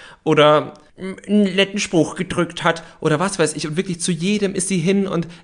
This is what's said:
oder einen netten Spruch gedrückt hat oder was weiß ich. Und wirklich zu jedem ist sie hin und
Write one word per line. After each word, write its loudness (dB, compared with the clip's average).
oder 4
einen 0
netten 0
Spruch 0
gedrückt -4
hat -2
oder 0
was -2
weiß 0
ich. -6
Und -6
wirklich -4
zu -2
jedem -2
ist -4
sie 0
hin 2
und -4